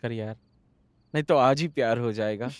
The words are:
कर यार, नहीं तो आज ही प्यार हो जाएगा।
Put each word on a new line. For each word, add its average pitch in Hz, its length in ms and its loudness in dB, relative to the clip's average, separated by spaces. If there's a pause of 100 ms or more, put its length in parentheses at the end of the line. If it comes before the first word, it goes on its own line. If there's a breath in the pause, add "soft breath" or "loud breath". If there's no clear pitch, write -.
कर 120 100 -6
यार, 110 240 -8 (760)
नहीं 151 100 0
तो 160 120 2
आज 135 240 6
ही 170 80 -2
प्यार 120 300 0
हो 120 140 -2
जाएगा। 107 480 -4